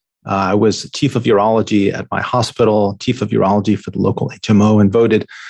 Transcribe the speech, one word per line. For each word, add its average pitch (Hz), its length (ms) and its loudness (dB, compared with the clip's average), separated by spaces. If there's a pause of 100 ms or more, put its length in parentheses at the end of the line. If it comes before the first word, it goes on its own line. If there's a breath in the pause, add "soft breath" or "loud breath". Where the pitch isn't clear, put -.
(280)
Uh, 98 240 -2
I - 20 -2
was 104 380 0
chief - 240 -2
of 117 80 -2
urology 107 680 2
at - 200 -8
my 98 100 -4
hospital, 107 800 0
chief - 220 -4
of 113 80 -4
urology 104 500 0
for - 120 -14
the - 80 -8
local 101 320 -2
H - 180 -10
M 104 120 4
O, 107 180 4
and 98 120 4
voted 110 340 2 (240 loud breath)